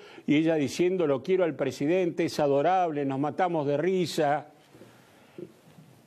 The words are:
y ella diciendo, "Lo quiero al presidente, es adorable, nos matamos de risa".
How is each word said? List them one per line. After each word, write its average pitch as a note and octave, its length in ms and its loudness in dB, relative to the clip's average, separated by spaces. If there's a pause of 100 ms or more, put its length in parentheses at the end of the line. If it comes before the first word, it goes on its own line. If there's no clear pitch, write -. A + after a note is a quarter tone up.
(260)
y D3 100 2
ella D#3+ 200 2
diciendo, E3+ 520 0
"Lo C3+ 160 0
quiero F#3 200 2
al D#3 120 0
presidente, D#3+ 680 -2
es D#3 160 -2
adorable, D3+ 640 2
nos C3+ 160 -4
matamos D3+ 480 0
de C#3+ 80 2
risa". D#3 720 0 (1600)